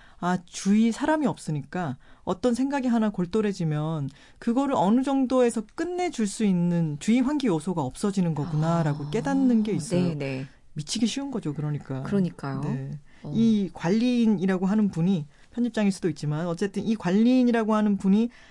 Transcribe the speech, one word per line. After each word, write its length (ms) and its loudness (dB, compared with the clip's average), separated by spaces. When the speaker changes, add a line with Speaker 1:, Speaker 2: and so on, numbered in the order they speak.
Speaker 1:
아, 260 0
주위 480 2
사람이 340 0
없으니까 680 -6
어떤 320 0
생각이 320 -2
하나 220 2
골똘해지면 1000 -2
그거를 380 0
어느 260 2
정도에서 600 2
끝내줄 520 -2
수 180 -2
있는 560 2
주위 180 2
환기 280 0
요소가 340 -2
없어지는 540 -2
거구나라고 720 0
Speaker 2:
아. 20 -10
Speaker 1:
깨닫는 540 2
게 100 -2
있어요. 280 0
Speaker 2:
네, 140 0
네. 320 -6
Speaker 1:
미치기 320 -2
쉬운 220 -4
거죠, 240 -4
그러니까. 500 -6
Speaker 2:
그러니까요. 580 -2
Speaker 1:
네. 300 -6
Speaker 2:
어. 120 -8
Speaker 1:
이 380 2
관리인이라고 920 2
하는 260 2
분이 360 0
편집장일 400 0
수도 160 -4
있지만 400 -2
어쨌든 360 -4
이 120 0
관리인이라고 800 4
하는 220 2
분이 320 4